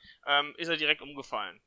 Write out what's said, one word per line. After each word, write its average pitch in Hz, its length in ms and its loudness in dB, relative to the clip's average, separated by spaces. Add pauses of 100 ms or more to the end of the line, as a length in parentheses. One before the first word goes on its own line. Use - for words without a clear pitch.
(260)
ähm, 143 300 4
ist 165 120 -4
er 165 80 2
direkt 151 260 2
umgefallen, 127 640 -8